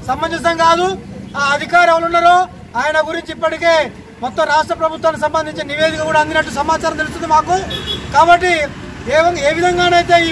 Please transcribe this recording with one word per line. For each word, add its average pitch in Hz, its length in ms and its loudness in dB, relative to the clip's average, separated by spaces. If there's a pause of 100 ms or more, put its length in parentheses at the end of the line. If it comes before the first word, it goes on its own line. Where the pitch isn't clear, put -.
సమంజసం 330 500 -2
కాదు. 339 420 2 (380)
ఆ 277 160 0
అధికారి 320 380 4
ఎవరు 330 140 2
ఉన్నారో 339 320 4 (440)
ఆయన 311 280 0
గురించి 330 240 -8
ఇప్పటికే 320 600 0 (300)
మొత్తం 262 220 -2
రాష్ట్ర 302 300 0
ప్రభుత్వానికి 320 480 -2
సంబంధించిన 311 440 -4
నివేదిక 311 360 -2
కూడా 311 180 2
అందినట్టు 311 300 -2
సమాచారం 311 460 -2
తెలుస్తుంది 320 300 -6
మాకు. 311 320 2 (540)
కాబట్టి 339 400 4 (600)
ఏ 302 80 4
వం-, 339 180 0
ఏ 285 140 0
విధంగానైతే 349 760 2
ఈ 330 60 -2